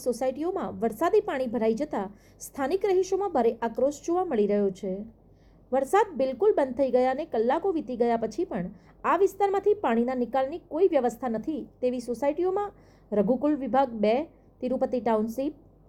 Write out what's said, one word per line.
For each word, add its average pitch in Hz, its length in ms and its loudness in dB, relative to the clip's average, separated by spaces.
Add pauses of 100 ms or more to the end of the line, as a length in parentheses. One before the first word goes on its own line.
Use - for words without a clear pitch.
સોસાયટીઓમાં 262 800 -4
વરસાદી 330 460 2
પાણી 262 260 -2
ભરાઈ 226 280 2
જતા 294 200 -4 (440)
સ્થાનિક 294 440 -4
રહીશોમાં 381 460 0
ભારે 226 160 4 (160)
આક્રોશ 262 400 -2
જોવા 359 240 0
મળી 208 180 2
રહ્યો 208 180 2 (120)
છે. 185 120 -6 (800)
વરસાદ 370 480 2
બિલકુલ 269 380 2
બંધ 262 240 0
થઈ 262 140 2
ગયા 254 200 2
અને 320 160 -6
કલાકો 269 460 0
વીતી 254 240 -6
ગયા 233 220 2
પછી 277 280 -4
પણ 180 160 -4 (360)
આ 277 200 4
વિસ્તારમાંથી 392 520 2 (100)
પાણીના 240 380 2
નિકાલની 269 380 -2 (120)
કોઈ 349 200 4
વ્યવસ્થા 240 380 0
નથી 220 300 -6 (180)
તેવી 254 300 -2
સોસાયટીઓમાં 349 600 -2 (420)
રઘુકુલ 247 520 2
વિભાગ 254 400 0
બે, 214 100 4 (460)
તિરુપતિ 254 400 -2
ટાઉનશીપ, 226 580 -2 (300)